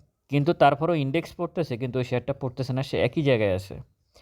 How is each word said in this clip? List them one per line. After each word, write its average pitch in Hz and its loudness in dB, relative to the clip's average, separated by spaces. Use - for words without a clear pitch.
কিন্তু 143 2
তারপরেও 160 4
ইনডেক্স 151 -2
পড়তেছে, 165 -4
কিন্তু 123 -4
ওই 123 0
শেয়ারটা 123 -2
পড়তেছে 127 -6
না, 131 -2
সে 92 0
একই 123 0
জায়গায় 110 4
আছে। - -6